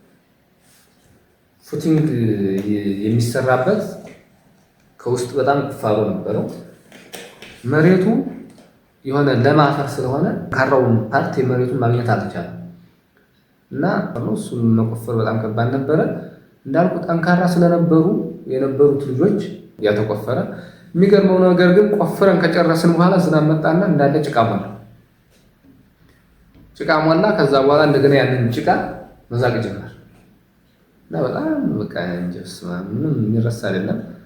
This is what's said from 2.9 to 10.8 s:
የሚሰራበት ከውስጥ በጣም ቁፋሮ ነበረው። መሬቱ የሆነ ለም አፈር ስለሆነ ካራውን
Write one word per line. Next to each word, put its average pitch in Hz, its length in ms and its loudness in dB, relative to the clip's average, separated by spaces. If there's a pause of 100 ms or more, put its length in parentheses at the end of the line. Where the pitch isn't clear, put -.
የሚሰራበት 127 840 0 (1160)
ከውስጥ 123 340 -4
በጣም 143 300 2
ቁፋሮ 107 420 -2
ነበረው። 95 380 -4 (1200)
መሬቱ 165 400 4 (1000)
የሆነ 139 320 0
ለም 143 240 4
አፈር 143 280 2
ስለሆነ 139 380 -2 (240)
ካራውን 131 460 2 (100)